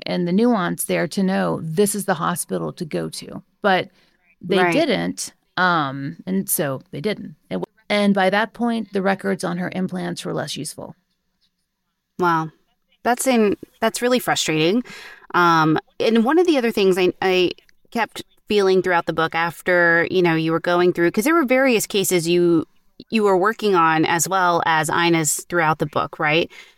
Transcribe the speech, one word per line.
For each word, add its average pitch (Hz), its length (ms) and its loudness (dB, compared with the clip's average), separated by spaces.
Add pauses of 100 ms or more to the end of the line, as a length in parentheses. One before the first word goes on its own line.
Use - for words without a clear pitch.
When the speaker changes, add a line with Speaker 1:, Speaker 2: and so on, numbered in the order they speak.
Speaker 1:
and 180 200 -2
the 175 40 -2
nuance 190 540 0
there 175 240 -2
to 202 120 -4
know 185 400 0
this 165 320 0
is 202 120 -6
the 185 100 0
hospital 165 580 -6
to 175 120 -10
go 160 240 -6
to. - 340 -14 (180)
But 185 280 0 (500)
they 185 200 0
Speaker 2:
Right. 175 140 2
Speaker 1:
didn't, 240 600 -2 (240)
um, 156 680 -2
and 190 240 -4
so 139 320 -4 (100)
they 147 100 -10
didn't. 202 340 -8 (140)
And, 180 160 -6 (240)
and 202 240 2
by 190 160 2
that 214 240 -2
point, 233 400 -4
the 196 80 -2
records 196 420 -2
on 175 140 -4
her 180 180 -6
implants 180 480 -6
were 170 100 -6
less 147 220 -6
useful. - 400 -12 (1200)
Speaker 2:
Wow. 160 320 0 (520)
That's 240 240 0
in, 220 280 2 (240)
that's - 220 -2
really 247 180 2
frustrating. 165 640 0 (500)
Um, 160 440 4 (220)
and 226 240 2
one 302 160 2
of 359 80 4
the 311 100 4
other 233 140 0
things 190 260 2
I, 180 240 2
I 185 300 2 (400)
kept - 320 -6 (240)
feeling 190 340 4
throughout 175 240 0
the 170 80 -4
book 160 220 -2
after, 170 760 2
you 185 120 0
know, 170 140 2
you 160 160 -2
were 165 80 0
going 175 340 2
through, 170 180 2
'cause 214 140 -2
there 320 100 2
were 330 100 2
various 254 400 2
cases 180 420 0
you, 175 380 2 (440)
you 220 140 0
were 196 140 4
working 202 380 0
on 160 300 4
as 165 220 0
well 175 380 2
as 156 240 0
Ina's 165 600 0
throughout 160 300 0
the 165 60 -2
book, - 340 -4
right? 160 320 0 (260)